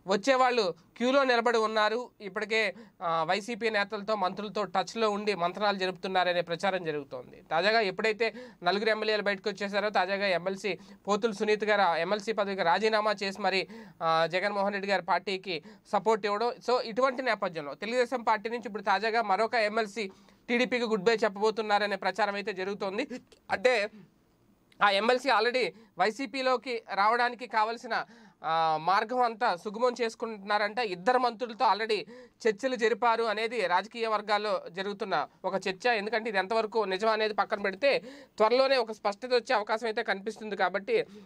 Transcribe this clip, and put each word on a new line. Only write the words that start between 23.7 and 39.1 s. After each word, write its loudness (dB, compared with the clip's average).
ఆ 6
ఎమ్మెల్సీ 2
already 2
వైసీపీలోకి 0
రావడానికి 2
కావలసిన, -2
ఆ, 2
మార్గం 2
అంతా 2
సుగమం -2
చేసుకుంటున్నారంట. -2
ఇద్దరు 0
మంత్రులతో 0
already -2
చర్చలు 0
జరిపారు 2
అనేది -2
రాజకీయ 0
వర్గాల్లో 0
జరుగుతున్న -2
ఒక -2
చర్చ. -2
ఎందుకంటే 0
ఇది 0
ఎంతవరకు 0
నిజం 0
అనేది 0
పక్కన -2
పెడితే 0
త్వరలోనే 4
ఒక 0
స్పష్టత -4